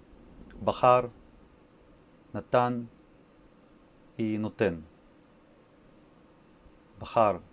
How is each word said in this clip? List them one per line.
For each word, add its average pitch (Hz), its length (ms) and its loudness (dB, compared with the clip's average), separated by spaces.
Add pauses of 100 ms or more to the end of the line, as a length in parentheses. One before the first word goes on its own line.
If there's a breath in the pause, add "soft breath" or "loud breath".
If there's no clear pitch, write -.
(600)
бахар, 123 500 2 (1200)
натан 120 560 -2 (1300)
и 110 220 -4
нотен. 98 480 -2 (2250)
Бахар, 104 420 0 (120)